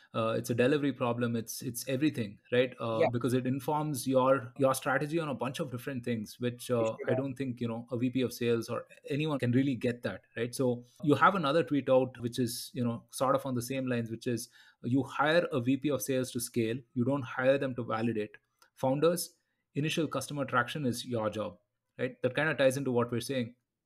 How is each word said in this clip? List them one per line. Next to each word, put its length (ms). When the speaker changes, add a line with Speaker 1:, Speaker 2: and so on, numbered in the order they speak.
Speaker 1:
uh, 240
it's 120
a 60
delivery 380
problem. 420
It's, 260
it's 280
everything, 500
right? 260
Uh, 220
Speaker 2:
Yeah. 100
Speaker 1:
because 220
it 120
informs 640
your, 500
your 160
strategy 460
on 80
a 80
bunch 240
of 100
different 360
things, 340
which, 300
Speaker 2:
It 40
Speaker 1:
uh, 120
Speaker 2:
sure 100
Speaker 1:
I 40
Speaker 2:
does. 80
Speaker 1:
don't 180
think, 240
you 80
know, 240
a 60
V 120
P 120
of 100
sales 380
or 160
anyone 280
can 140
really 240
get 280
that, 180
right? 180
So 300
you 120
have 200
another 260
tweet 280
out, 320
which 180
is, 340
you 120
know, 260
sort 240
of 100
on 100
the 60
same 240
lines, 240
which 160
is 220
you 200
hire 480
a 80
V 160
P 140
of 120
sales 300
to 80
scale. 380
You 100
don't 200
hire 340
them 180
to 80
validate. 540
Founders, 580
initial 320
customer 380
traction 400
is 200
your 240
job, 280
right? 240
That 100
kinda 220
ties 220
into 140
what 200
we're 80
saying. 360